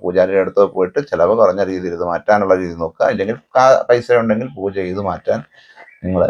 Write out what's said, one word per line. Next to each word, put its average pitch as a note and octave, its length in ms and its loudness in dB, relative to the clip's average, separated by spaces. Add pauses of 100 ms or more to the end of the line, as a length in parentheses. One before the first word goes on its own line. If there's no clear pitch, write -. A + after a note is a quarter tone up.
പൂജാരിയുടെ F#2 420 0
അടുത്തോ F#2 200 2 (120)
പോയിട്ട് F#2+ 240 -2 (100)
ചിലവ് F2 300 2
കുറഞ്ഞ G2 220 2 (100)
രീതിയിൽ F2+ 260 -6
ഇത് F2 140 -6
മാറ്റാനുള്ള F#2+ 500 0
രീതി F2 220 -6
നോക്കുക. E2 280 -4
അല്ലെങ്കിൽ G#2+ 240 -4 (200)
കാ-, C3 340 4
പൈസ A#2+ 180 2 (140)
ഉണ്ടെങ്കിൽ A2+ 260 -2 (100)
പൂജ F#2+ 180 -6 (100)
ചെയ്ത് F#2 240 -6
മാറ്റാൻ - 300 -4 (640)
നിങ്ങൾ F2+ 240 0